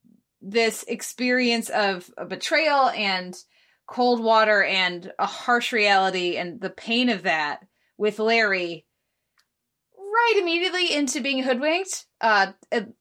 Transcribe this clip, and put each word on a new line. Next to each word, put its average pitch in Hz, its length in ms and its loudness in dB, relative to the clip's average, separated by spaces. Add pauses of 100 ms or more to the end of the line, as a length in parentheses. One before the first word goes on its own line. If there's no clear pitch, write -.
(420)
this 220 420 0
experience 247 840 -2
of 196 480 -2
a 175 80 -8
betrayal 277 640 2
and 185 440 -4 (520)
cold 247 360 0
water 220 400 4
and 180 560 -2
a - 80 0
harsh 240 460 -2
reality 190 640 2
and 170 240 -6
the 185 100 -6
pain 240 380 -2
of 196 140 -2
that 156 380 -2 (360)
with 208 220 -2
Larry 196 640 0 (1120)
right 427 420 0
immediately 349 540 0
into 294 260 -2
being 262 220 -2
hoodwinked, 302 640 -2 (140)
uh, 202 320 2 (200)
at, 214 160 -2 (120)